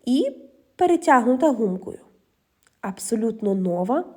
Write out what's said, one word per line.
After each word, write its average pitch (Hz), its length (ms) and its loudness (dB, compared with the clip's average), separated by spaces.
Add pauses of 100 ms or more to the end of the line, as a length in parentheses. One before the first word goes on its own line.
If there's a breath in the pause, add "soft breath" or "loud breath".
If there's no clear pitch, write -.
і 330 280 0 (440)
перетягнута 302 760 4
гумкою. 208 480 -4 (800)
Абсолютно 214 760 -4
нова 185 500 -2 (120)